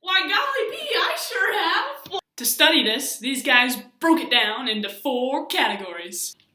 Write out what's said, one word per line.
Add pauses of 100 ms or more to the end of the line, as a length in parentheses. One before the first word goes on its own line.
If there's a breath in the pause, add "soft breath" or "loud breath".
Why,
golly
gee,
I
sure
have. (160)
To
study
this,
these
guys (240)
broke
it
down
into
four
categories. (180)